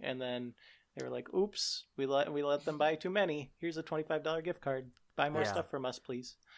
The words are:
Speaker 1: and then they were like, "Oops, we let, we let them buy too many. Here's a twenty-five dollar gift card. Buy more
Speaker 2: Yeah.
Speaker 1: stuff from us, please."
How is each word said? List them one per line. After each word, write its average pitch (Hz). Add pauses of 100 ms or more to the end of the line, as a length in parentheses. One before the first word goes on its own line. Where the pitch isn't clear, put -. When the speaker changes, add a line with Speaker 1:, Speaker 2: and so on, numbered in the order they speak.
Speaker 1:
and 127
then 123 (420)
they 131
were 127
like, 123
"Oops, - (140)
we 135
let, 139
we 147
let 143
them 151
buy 156
too 165
many. 165
Here's 165
a 160
twenty-five 156
dollar 160
gift 170
card. 131 (260)
Buy 143
more 156
Speaker 2:
Yeah. 202
Speaker 1:
stuff 175
from 135
us, 127
please." 123 (200)